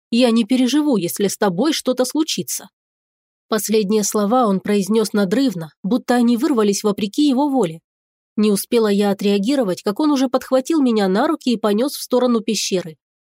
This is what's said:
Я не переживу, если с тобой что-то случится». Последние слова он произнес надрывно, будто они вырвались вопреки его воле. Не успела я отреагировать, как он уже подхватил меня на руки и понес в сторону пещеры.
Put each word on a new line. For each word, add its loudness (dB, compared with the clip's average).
Я 4
не 2
переживу, 2
если -2
с -4
тобой 0
что-то -2
случится». -6
Последние 0
слова 0
он 0
произнес 0
надрывно, -2
будто -2
они 2
вырвались 0
вопреки 0
его 2
воле. -2
Не 2
успела 0
я 2
отреагировать, 0
как -4
он 2
уже 2
подхватил 0
меня 2
на 2
руки -2
и 0
понес 0
в -12
сторону 0
пещеры. -4